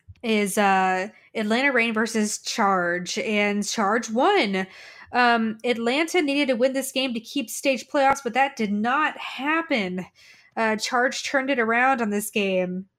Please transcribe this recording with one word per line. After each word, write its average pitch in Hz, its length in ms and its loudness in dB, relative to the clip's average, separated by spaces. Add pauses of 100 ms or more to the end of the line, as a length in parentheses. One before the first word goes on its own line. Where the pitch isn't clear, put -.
(220)
is, 208 360 0
uh, 190 500 2 (260)
Atlanta 233 380 0
Reign 233 220 2
versus 214 440 0
Charge, 180 800 0
and 208 480 0
Charge 220 440 0
won. 226 560 2 (460)
Um, 233 520 2
Atlanta 254 580 0
needed 277 260 2
to 262 80 2
win 254 160 2
this 262 200 -4
game 262 220 -2
to 226 60 -6
keep 262 300 -8
stage - 380 -2
playoffs, 269 340 2
but 220 120 -6
that 269 220 0
did 208 160 -2
not 254 460 -2
happen. 247 880 -4 (500)
Uh, 220 200 0
Charge 247 480 0
turned 262 260 0
it 254 80 2
around 240 420 2
on 214 100 0
this 208 200 -4
game, 185 560 -2 (120)